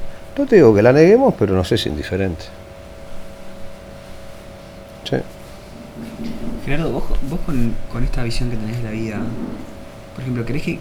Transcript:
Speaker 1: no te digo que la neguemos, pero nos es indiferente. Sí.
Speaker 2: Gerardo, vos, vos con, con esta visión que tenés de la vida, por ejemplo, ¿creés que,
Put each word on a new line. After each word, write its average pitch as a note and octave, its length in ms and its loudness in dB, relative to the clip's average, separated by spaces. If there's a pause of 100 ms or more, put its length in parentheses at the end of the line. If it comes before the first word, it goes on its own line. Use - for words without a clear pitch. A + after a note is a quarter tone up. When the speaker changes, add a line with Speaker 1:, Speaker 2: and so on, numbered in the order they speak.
(380)
Speaker 1:
no C#4+ 80 2
te A#3+ 120 6
digo A#2+ 160 10
que G2+ 100 6
la B2 100 8
neguemos, G3+ 440 8
pero G2 180 2
nos F2+ 160 2
es A2+ 160 2
indiferente. F2 580 -2 (2750)
Sí. - 80 0 (1500)
Speaker 2:
Gerardo, D3+ 280 0
vos, - 120 -2 (240)
vos D#3+ 160 -2
con, A#2 320 2 (160)
con A#2+ 120 0
esta B2 200 2
visión A#2+ 280 2
que A#2 40 -2
tenés A2 220 -2
de A#2 60 -2
la A2 80 -4
vida, A2 260 -4 (960)
por - 80 -12
ejemplo, B2 240 -2
¿creés - 180 -2
que, F3 180 -4